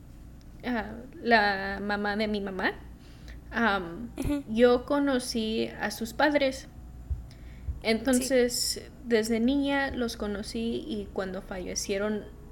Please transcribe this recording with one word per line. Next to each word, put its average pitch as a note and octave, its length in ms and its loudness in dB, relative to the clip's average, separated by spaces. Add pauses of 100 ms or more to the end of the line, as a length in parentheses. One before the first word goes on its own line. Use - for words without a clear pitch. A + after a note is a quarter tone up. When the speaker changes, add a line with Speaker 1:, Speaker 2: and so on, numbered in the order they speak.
(680)
Speaker 1:
ah, G#3+ 240 -2 (320)
la G3+ 580 4
mamá G3+ 360 0
de G#3+ 100 0
mi G#3 140 0
mamá, G3 320 0 (800)
am, G3 640 0
Speaker 2:
Ujú. C#4+ 340 0
Speaker 1:
yo B3 340 8
conocí B3 840 2 (120)
a G#3+ 120 0
sus A3+ 200 -6
padres. C#4 540 2 (1160)
Entonces, B3 680 4
Speaker 2:
Sí. - 260 -2 (240)
Speaker 1:
desde A3+ 340 2
niña C#4 540 2
los A#3 240 -2
conocí A3+ 720 -4
y G#3 240 -4
cuando F#3+ 300 -4
fallecieron, G3 840 -2 (280)